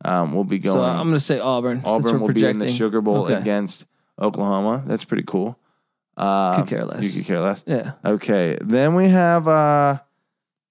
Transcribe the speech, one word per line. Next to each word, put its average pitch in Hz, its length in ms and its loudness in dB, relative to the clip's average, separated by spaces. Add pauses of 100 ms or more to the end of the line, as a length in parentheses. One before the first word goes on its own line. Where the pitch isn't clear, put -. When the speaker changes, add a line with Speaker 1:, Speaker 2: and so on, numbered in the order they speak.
Speaker 1:
um, 85 280 0
will 98 120 0
be 95 180 -2
Speaker 2:
So 98 120 0
Speaker 1:
going. - 160 2
Speaker 2:
I'm 165 180 -2
gonna 160 100 2
say 143 220 -2
Auburn, 123 420 -2
since - 100 -6
Speaker 1:
Auburn - 220 2
Speaker 2:
we're - 60 0
Speaker 1:
will 107 140 0
be 110 120 4
in 113 120 0
the 104 80 -2
Speaker 2:
projecting. 123 100 -2
Speaker 1:
Sugar 110 240 0
Bowl 104 240 2
Speaker 2:
Okay. 113 100 0
Speaker 1:
against 101 500 -4 (360)
Oklahoma. 101 680 -2
That's 113 180 -4
pretty - 220 -4
cool. 101 320 -4 (580)
Uh, 98 420 0
Speaker 2:
Could - 100 0
care 58 160 -4
less. - 180 -8
Speaker 1:
You 98 80 -2
could 95 160 -6
care 87 140 -2
less. 98 260 -2
Speaker 2:
Yeah. 135 260 -4 (120)
Speaker 1:
Okay. 98 580 0
Then 131 320 2
we 190 140 4
have, 170 400 4
uh, 147 500 4 (720)